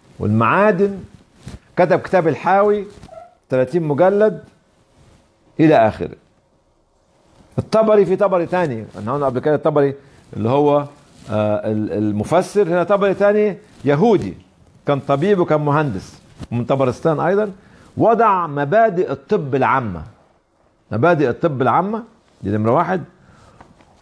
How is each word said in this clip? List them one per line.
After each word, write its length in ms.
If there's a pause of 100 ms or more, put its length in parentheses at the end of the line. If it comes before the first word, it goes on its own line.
(180)
والمعادن، 800 (800)
كتب 240
كتاب 280
الحاوي، 560 (640)
تلاتين 340
مجلد 640 (1160)
إلى 140
آخره. 420 (1400)
الطبري، 460
في 120
طبري 300
تاني، 380 (140)
أنا 180
هنا 100
قبل 120
كده 160
الطبري 400 (420)
اللي 120
هو، 300 (520)
آه، 400
ال-، 220
المفسر، 760
هنا 160
طبري 300
تاني 440 (260)
يهودي، 500 (520)
كان 140
طبيب 380
وكان 220
مهندس 600 (320)
ومن 120
طبرستان 560
أيضا، 320 (440)
وضع 500
مبادئ 640
الطب 420
العامة، 480 (880)
مبادئ 380
الطب 340
العامة 400 (400)
دي 80
نمرة 220
واحد، 320 (960)